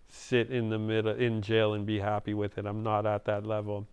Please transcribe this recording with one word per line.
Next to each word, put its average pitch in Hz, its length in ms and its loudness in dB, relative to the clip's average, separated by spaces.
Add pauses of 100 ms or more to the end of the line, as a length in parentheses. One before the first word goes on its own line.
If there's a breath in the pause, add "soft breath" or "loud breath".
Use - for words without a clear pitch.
sit 117 420 0
in 117 180 0
the 110 100 0
middle, 110 360 0
in 113 280 0
jail 107 320 4
and 104 120 -2
be 107 140 0
happy 104 340 -2
with 104 240 -2
it. 104 80 -6
I'm 104 160 -4
not 107 240 0
at 104 200 0
that 104 200 -2
level. 104 460 -4